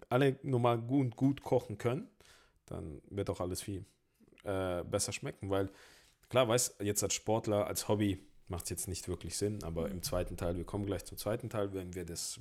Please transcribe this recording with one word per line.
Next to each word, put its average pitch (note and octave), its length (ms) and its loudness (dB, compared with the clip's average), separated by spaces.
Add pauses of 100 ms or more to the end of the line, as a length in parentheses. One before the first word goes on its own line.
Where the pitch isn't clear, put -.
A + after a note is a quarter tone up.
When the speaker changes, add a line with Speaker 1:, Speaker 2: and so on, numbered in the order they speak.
Speaker 1:
alle C3 340 6
normal A#2+ 360 4
gut, B2 380 2
gut C#3 260 4
kochen B2 360 0
können, C#3 300 0 (580)
dann E2+ 420 -8
wird G2+ 220 -2
auch F#2 100 -4
alles F2+ 220 -2
viel, G2 220 -6 (600)
äh, F#2 400 0
besser G2+ 280 -2
schmecken. A#2 380 -6
Weil G2 200 2 (580)
klar, B2 200 4
weiß, A#2+ 320 2
jetzt G#2 220 0
als G2 120 0
Sportler, G#2+ 520 2
als - 220 -4
Hobby G2+ 340 2 (260)
macht's E2+ 220 -6
jetzt - 180 -4
nicht F2+ 200 -6
wirklich E2+ 280 -6
Sinn, G#2 260 0
aber E2 240 -2
Speaker 2:
Mhm. G2+ 60 -4
Speaker 1:
im F2 100 -6
zweiten F2+ 360 -2
Teil, F2+ 180 0
wir E2+ 80 -4
kommen G2+ 220 -2
gleich F#2+ 180 -2
zum - 140 -12
zweiten A2+ 320 -4
Teil, G2+ 240 -2
wenn F2+ 200 -6
wir F2+ 120 -6
das - 340 -8